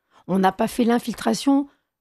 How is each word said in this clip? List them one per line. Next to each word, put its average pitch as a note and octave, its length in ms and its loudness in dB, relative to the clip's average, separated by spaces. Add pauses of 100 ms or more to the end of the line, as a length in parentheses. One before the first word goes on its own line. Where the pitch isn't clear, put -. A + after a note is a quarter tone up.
(280)
on F#3 100 0
n'a F#3+ 140 2
pas A3+ 160 -2
fait - 160 -2
l'infiltration, A#3+ 840 0 (340)